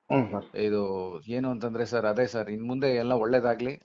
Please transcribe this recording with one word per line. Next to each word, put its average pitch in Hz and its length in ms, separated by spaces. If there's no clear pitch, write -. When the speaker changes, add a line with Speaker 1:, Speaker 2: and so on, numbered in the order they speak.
Speaker 1:
ಹ್ಮ್ 127 200
ಸರ್. 98 260
Speaker 2:
ಇದು 104 260
ಏನು 127 220
ಅಂತಂದ್ರೆ 117 360
ಸರ್, 113 200
ಅದೇ 110 200
ಸರ್, 107 240
ಇನ್ 110 160
ಮುಂದೆ 131 300
ಎಲ್ಲ 120 160
ಒಳ್ಳೇದಾಗ್ಲಿ. 120 720